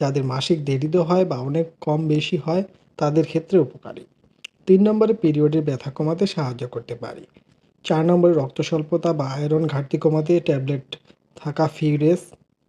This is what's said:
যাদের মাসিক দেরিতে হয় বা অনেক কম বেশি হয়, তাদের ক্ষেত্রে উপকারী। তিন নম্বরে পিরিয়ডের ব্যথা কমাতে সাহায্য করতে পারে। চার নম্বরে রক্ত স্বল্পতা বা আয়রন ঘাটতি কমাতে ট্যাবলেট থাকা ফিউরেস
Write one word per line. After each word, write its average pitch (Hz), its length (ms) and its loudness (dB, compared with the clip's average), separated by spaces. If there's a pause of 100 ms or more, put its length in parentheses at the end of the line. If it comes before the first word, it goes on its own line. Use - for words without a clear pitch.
যাদের 139 240 0
মাসিক 143 400 -2
দেরিতে 143 340 0
হয় 180 260 2
বা 156 140 -4
অনেক 143 280 -2 (140)
কম 156 280 -2
বেশি 151 280 0
হয়, 165 260 -2 (340)
তাদের 151 280 2
ক্ষেত্রে 165 340 0
উপকারী। - 460 -4 (640)
তিন 190 220 6
নম্বরে 214 260 4
পিরিয়ডের 151 480 2
ব্যথা 143 280 -4
কমাতে 165 360 -2
সাহায্য 127 420 -4
করতে 117 260 -10
পারে। 113 300 -14 (600)
চার 160 200 2
নম্বরে 175 280 6
রক্ত 139 280 -2
স্বল্পতা 160 520 -2
বা 147 160 -2
আয়রন 147 380 0
ঘাটতি 143 320 -4
কমাতে 156 420 2
ট্যাবলেট 139 560 -4 (400)
থাকা 151 400 -2
ফিউরেস 151 440 2 (480)